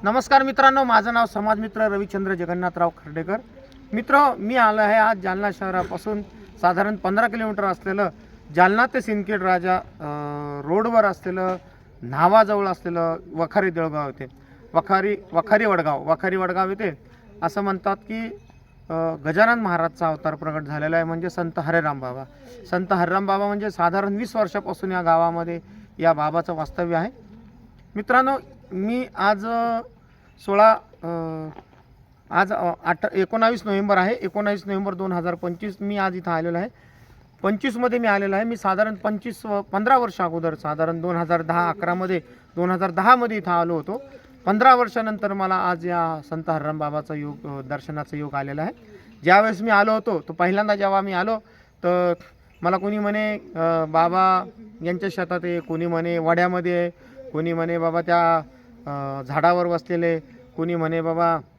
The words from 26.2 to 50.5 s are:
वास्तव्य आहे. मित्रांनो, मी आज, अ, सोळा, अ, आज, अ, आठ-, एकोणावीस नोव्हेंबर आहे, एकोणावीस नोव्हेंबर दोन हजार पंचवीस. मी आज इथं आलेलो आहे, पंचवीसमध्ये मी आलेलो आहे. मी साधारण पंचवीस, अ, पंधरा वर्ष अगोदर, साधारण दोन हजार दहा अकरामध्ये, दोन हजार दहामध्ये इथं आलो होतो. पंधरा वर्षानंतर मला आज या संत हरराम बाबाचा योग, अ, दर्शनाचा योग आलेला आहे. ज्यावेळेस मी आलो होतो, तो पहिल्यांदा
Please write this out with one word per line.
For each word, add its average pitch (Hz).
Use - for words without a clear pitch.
वास्तव्य 170
आहे. 170
मित्रांनो, 254
मी 220
आज, 196
अ, 233
सोळा, 220
अ, 165
आज, 190
अ, 175
आठ-, -
एकोणावीस 226
नोव्हेंबर 202
आहे, 185
एकोणावीस 202
नोव्हेंबर 196
दोन 190
हजार 175
पंचवीस. 180
मी 202
आज 190
इथं 180
आलेलो 170
आहे, 202
पंचवीसमध्ये 240
मी 233
आलेलो 196
आहे. 202
मी 233
साधारण 208
पंचवीस, 214
अ, 208
पंधरा 214
वर्ष 233
अगोदर, 165
साधारण 160
दोन 175
हजार 170
दहा 170
अकरामध्ये, 175
दोन 180
हजार 185
दहामध्ये 220
इथं 185
आलो 170
होतो. 185
पंधरा 233
वर्षानंतर 214
मला 190
आज 180
या 165
संत 160
हरराम 156
बाबाचा 151
योग, 147
अ, 139
दर्शनाचा 147
योग 147
आलेला 139
आहे. 180
ज्यावेळेस 196
मी 226
आलो 208
होतो, 214
तो 160
पहिल्यांदा 196